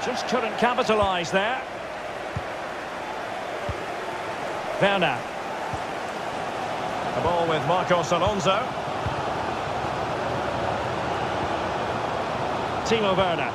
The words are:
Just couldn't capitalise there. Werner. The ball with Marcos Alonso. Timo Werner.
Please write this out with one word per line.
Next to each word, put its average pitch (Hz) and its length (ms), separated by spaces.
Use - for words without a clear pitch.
Just - 240
couldn't 220 300
capitalise 214 720
there. 208 320
Werner. 175 380
The - 60
ball 170 260
with 156 200
Marcos 175 440
Alonso. 190 480
Timo 208 300
Werner. 160 380